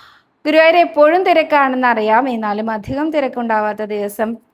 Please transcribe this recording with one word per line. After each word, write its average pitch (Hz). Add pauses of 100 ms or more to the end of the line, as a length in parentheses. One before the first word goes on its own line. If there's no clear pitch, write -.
(440)
"ഗുരുവായൂർ 320
എപ്പോഴും 330
തിരക്കാണെന്ന് 294
അറിയാം, 220
എന്നാലും 220
അധികം 269
തിരക്കുണ്ടാവാത്ത 226
ദിവസം 208 (180)